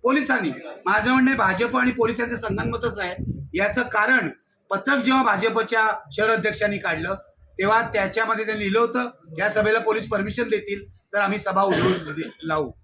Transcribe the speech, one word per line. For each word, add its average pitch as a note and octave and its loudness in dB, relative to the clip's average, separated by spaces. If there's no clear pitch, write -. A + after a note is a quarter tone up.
पोलिसांनी. B3 0
माझं G#3+ 4
म्हणणं C4 6
आहे, C4 2
भाजप A3+ 2
आणि B3 2
पोलिसांचं A#3 0
संगनमतच A3+ -4
आहे. - -6
याचं G#3 0
कारण, A3 2
पत्रक A3+ 0
जेव्हा C4 2
भाजपच्या A3 2
शहर G#3+ 0
अध्यक्षांनी G#3 0
काढलं, F3 -4
तेव्हा A3 2
त्याच्यामध्ये A3 0
त्यांनी G#3+ -2
लिहिलं G3+ 2
होतं, A#3+ 0
"या G#3 2
सभेला G#3+ 2
पोलीस A3 -2
परमिशन G#3 -2
देतील, G3+ -2
तर G3+ 2
आम्ही G3+ 0
सभा F#3+ 0
उठवून F#3 2
दे-, D#3+ -6
लावू." D#3 -2